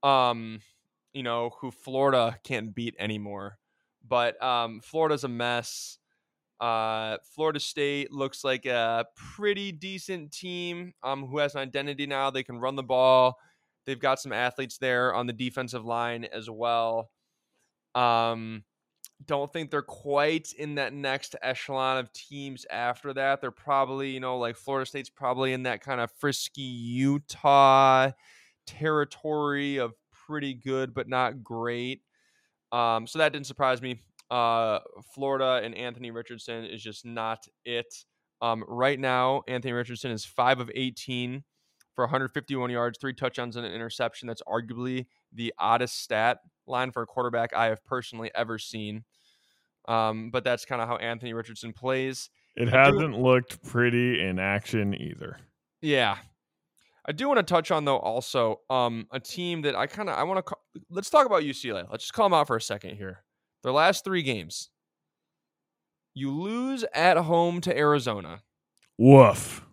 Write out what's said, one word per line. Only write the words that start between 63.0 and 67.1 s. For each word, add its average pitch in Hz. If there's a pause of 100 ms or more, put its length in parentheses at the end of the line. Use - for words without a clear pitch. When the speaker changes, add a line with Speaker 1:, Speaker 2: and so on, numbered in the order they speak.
Speaker 1:
Their 127
last 160
three 185
games. 104 (1400)
You 135
lose 233 (100)
at 170